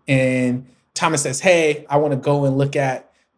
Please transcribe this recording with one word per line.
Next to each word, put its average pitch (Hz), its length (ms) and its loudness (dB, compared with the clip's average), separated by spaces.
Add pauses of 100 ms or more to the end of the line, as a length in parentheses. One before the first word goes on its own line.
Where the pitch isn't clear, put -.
And 127 580 0 (280)
Thomas 160 300 -2
says, 135 180 -6
"Hey, 160 480 2
I 143 80 2
wanna 147 180 0
go 143 300 0
and 135 120 0
look 139 200 -2
at 131 340 -4 (260)